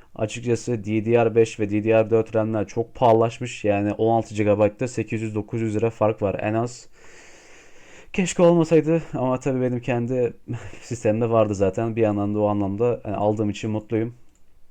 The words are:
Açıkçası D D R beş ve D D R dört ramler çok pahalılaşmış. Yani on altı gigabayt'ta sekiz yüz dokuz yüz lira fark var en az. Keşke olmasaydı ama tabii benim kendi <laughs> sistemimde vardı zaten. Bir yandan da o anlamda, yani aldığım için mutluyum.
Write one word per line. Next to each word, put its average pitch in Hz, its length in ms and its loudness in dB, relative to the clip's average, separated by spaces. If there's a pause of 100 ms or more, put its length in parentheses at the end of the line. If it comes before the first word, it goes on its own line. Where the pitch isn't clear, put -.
(160)
Açıkçası 120 680 -4
D 107 220 -2
D 117 200 4
R 107 100 0
beş 113 240 2
ve 104 100 -2
D 104 140 0
D 110 60 2
R 110 200 4
dört 113 260 0
ramler 110 320 -2
çok - 280 -6
pahalılaşmış. 117 720 2
Yani 101 280 0
on 113 240 2
altı 110 180 -4
gigabayt'ta 104 520 2
sekiz 113 340 -6
yüz 110 140 -6
dokuz 107 260 -6
yüz 110 140 -2
lira 110 140 0
fark 107 320 -2
var 98 180 0
en 107 140 -2
az. 117 360 -6 (1200)
Keşke 180 300 0
olmasaydı 165 580 4 (120)
ama 127 260 -2
tabii 131 220 -2
benim 123 180 0
kendi 123 540 -2 (240)
<laughs> - 240 -14
sistemimde 113 480 0
vardı 107 260 2
zaten. 107 400 0
Bir 113 60 -2
yandan 104 340 0
da 104 40 0
o 104 80 2
anlamda, 104 580 -2
yani 101 100 -8
aldığım 104 340 0
için 107 220 -6
mutluyum. 113 440 -4 (540)